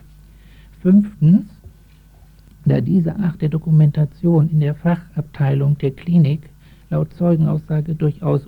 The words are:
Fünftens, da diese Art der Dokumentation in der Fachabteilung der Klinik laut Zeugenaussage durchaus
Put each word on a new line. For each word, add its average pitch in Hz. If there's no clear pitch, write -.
Fünftens, 185
da 139
diese 165
Art 180
der 156
Dokumentation 156
in 151
der 147
Fachabteilung 147
der 139
Klinik 156
laut 156
Zeugenaussage 156
durchaus 147